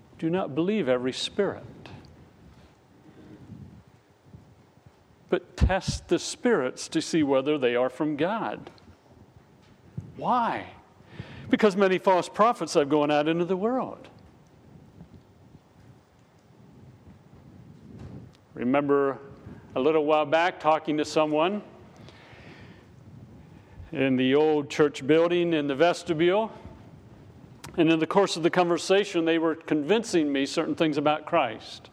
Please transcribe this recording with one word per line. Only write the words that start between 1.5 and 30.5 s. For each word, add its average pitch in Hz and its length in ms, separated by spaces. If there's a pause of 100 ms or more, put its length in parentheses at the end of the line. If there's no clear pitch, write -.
but - 260
test - 520
the 170 100
spirits 156 680
to 160 120
see 156 240
whether 139 340
they 123 160
are 123 160
from 151 240
God." 160 560 (1500)
Why? 165 580 (760)
"Because 214 260
many 190 240
false 180 300
prophets 214 460
have 147 140
gone 147 220
out 147 160
into 170 200
the 185 100
world." 214 500 (4000)
Remember 139 640 (580)
a 135 40
little 156 240
while 151 220
back 170 320
talking 156 400
to 151 60
someone 156 580 (2250)
in 135 240
the 127 180
old 151 340
church 143 380
building 170 480
in 147 140
the 139 80
vestibule. 175 720 (1300)
And 160 120
in 160 120
the 160 60
course 190 300
of 160 60
the 165 80
conversation, 180 720
they 165 140
were 160 160
convincing 156 800
me 139 120
certain 156 300